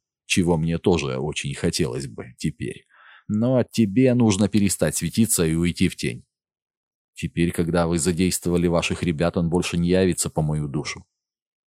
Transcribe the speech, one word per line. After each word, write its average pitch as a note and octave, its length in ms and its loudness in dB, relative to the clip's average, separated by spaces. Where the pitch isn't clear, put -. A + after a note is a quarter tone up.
чего F2 300 2
мне E2 220 -2
тоже C#2 400 0
очень C#2+ 360 -8
хотелось C#2+ 520 -4
бы B1+ 320 -16
теперь. - 480 -8
Но A#2 420 0
тебе A#2 460 4
нужно G#2+ 340 4
перестать G2 480 0
светиться F#2+ 480 2
и D#2+ 100 2
уйти F2 340 2
в - 80 -8
тень". B1 280 -6
"Теперь, E2+ 360 -2
когда E2+ 380 0
вы E2+ 100 0
задействовали F2 720 0
ваших E2+ 340 -2
ребят, E2+ 340 0
он E2+ 140 0
больше F2+ 260 0
не E2+ 120 0
явится F#2 420 2
по E2 120 -2
мою D2+ 260 -2
душу". - 360 -8